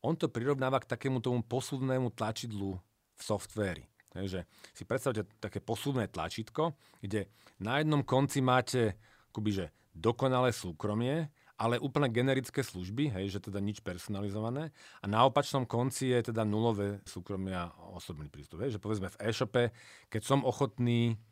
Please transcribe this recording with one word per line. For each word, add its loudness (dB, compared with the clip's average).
On 2
to 0
prirovnáva 0
k -12
takému -2
tomu 0
posuvnému -2
tlačidlu -4
v -18
softvéri. -2
Hej, -4
že -4
si -14
predstavte 0
také -8
posuvné -2
tlačítko, -4
kde -4
na 2
jednom 4
konci 2
máte 4
akoby, 2
že -2
dokonalé 2
súkromie, -2
ale 2
úplne 2
generické 2
služby, -4
hej, -2
že -8
teda -2
nič -4
personalizované. -6
A -6
na 6
opačnom 0
konci 0
je 0
teda 0
nulové 0
súkromie -6
a -4
osobný -10
prístup, -12
hej, -4
že -8
povedzme -4
v -18
e-shope, 2
keď -4
som 4
ochotný 2